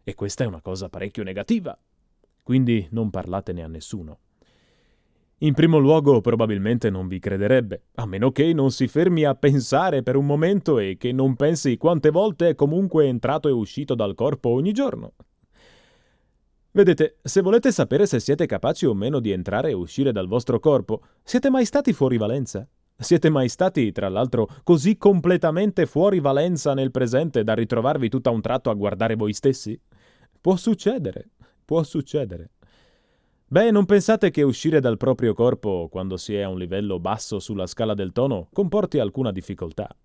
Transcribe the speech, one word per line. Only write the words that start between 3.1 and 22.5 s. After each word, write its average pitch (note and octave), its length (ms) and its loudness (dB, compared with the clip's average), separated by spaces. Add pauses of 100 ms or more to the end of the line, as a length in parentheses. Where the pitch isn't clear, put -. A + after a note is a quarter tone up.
a D#2+ 60 -14
nessuno. D#2+ 520 -14 (1200)
In D3+ 140 0
primo D#3 260 4
luogo, C#3+ 420 6
probabilmente A2+ 680 0
non F#2+ 180 -6
vi F#2 120 -8
crederebbe, G2+ 640 0 (140)
a A#2 100 -8
meno G#2 260 -2
che E3 220 2
non C3+ 180 2
si C3 160 -2
fermi E3 380 2
a C#3 100 2
pensare C#3+ 680 2
per B2+ 140 -4
un C#3 100 2
momento D#3 540 2
e F#2+ 180 -2
che B2 140 -4
non C3 240 0
pensi C#3+ 400 0
quante D#3 340 2
volte E3+ 380 2
è D#3+ 80 2
comunque D#3+ 520 2
entrato C3 420 -2
e - 20 2
uscito B2+ 440 -4
dal G#2 200 -2
corpo C3+ 320 -2
ogni C#3 240 0
giorno. G#3 440 -6 (1600)
Vedete, E3+ 500 4
se F#3+ 200 0
volete A3+ 320 4
sapere D3 320 2
se B2 160 -2
siete D3 240 0
capaci B2 400 -4
o A#2+ 80 2
meno B2 260 -2
di A2 120 -2
entrare G2+ 400 -2
e - 20 -2
uscire A2+ 400 -2
dal F#2+ 140 -4
vostro A#2 340 -2
corpo, B2 420 0 (200)
siete C4 260 0
mai C4 160 2
stati F#3+ 260 0
fuori C3 240 2
valenza? A2+ 500 -4 (300)